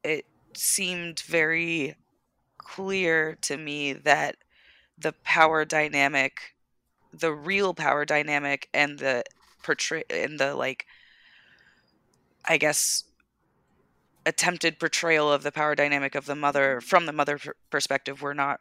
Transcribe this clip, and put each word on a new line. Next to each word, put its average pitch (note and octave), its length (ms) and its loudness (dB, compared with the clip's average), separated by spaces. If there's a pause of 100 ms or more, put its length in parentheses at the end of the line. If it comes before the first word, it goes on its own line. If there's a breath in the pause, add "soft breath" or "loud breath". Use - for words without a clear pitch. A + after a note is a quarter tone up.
it D3+ 220 -2 (300)
seemed F3 640 -2
very E3 720 0 (640)
clear E3 840 -2
to C#3+ 140 -4
me D3 380 -6
that D3 440 2 (600 soft breath)
the D#3 160 -4 (100)
power D#3+ 400 6
dynamic, D3 920 0 (580)
the D#3+ 180 -2
real F3+ 420 -2
power D3 300 0
dynamic, D3 680 0
and C#3+ 260 0
the C3+ 240 0 (400)
portray-, - 460 -4
and C#3+ 300 -4
the, C#3 160 0
like, C3 300 -4 (1600 soft breath)
I E3 120 2
guess, - 480 0 (1200)
attempted E3 540 0
portrayal D#3 520 2
of C#3 120 2
the D3 100 -2
power D3+ 220 0
dynamic C#3+ 400 0
of C#3 100 -4
the C#3+ 100 -4
mother, C#3 460 2
from F3 240 4
the D3 80 -6
mother D3 240 0
per-, - 180 -14 (140)
perspective, C#3 520 -2
were C#3+ 120 -4
not C#3+ 280 -2